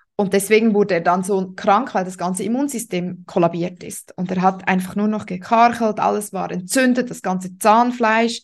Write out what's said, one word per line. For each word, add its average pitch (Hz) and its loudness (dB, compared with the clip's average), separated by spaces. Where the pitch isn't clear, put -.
Und 196 0
deswegen 214 4
wurde 202 2
er 165 2
dann 180 2
so 190 -2
krank, 220 2
weil 190 -2
das 185 -12
ganze 185 -4
Immunsystem 214 -4
kollabiert 175 -2
ist. - -14
Und 185 -6
er 185 -2
hat 185 0
einfach 185 -2
nur 208 0
noch 214 -4
gekarchelt, 226 2
alles 202 0
war 175 -6
entzündet, 247 0
das - -12
ganze 185 -4
Zahnfleisch, 233 2